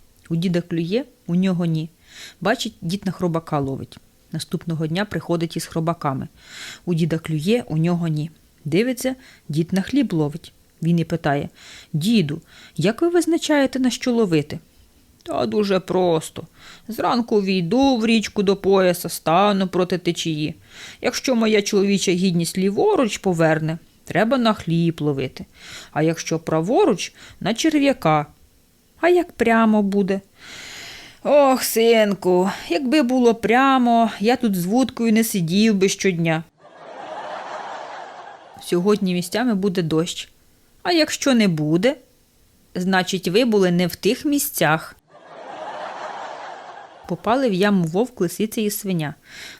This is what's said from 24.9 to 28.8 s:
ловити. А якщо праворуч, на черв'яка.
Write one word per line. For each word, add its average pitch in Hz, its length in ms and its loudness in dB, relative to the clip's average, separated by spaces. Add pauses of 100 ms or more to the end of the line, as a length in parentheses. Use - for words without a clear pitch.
ловити. 139 440 -4 (460)
А 151 100 -2
якщо 160 380 -2
праворуч, 185 720 0 (260)
на 185 140 -2
черв'яка. 269 720 2 (760)